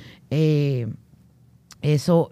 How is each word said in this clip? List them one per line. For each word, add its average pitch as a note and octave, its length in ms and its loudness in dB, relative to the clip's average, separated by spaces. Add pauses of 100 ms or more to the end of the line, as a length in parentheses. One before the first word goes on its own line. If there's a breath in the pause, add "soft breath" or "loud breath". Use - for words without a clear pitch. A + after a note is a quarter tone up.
(300 loud breath)
Eh, C#3+ 580 0 (920)
eso, D3+ 500 2